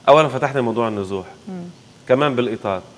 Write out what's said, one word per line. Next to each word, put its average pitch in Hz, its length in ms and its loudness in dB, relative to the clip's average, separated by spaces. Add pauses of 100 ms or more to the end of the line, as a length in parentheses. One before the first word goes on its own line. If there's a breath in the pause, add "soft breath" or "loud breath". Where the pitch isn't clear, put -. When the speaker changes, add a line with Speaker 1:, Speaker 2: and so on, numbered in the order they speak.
Speaker 1:
أولا 151 200 6
فتحنا 135 320 -4
موضوع 113 280 -2
النزوح 98 380 -6 (220)
Speaker 2:
مم. 92 160 -12 (440)
Speaker 1:
كمان 135 260 2
بالإطار. 107 480 -4 (160)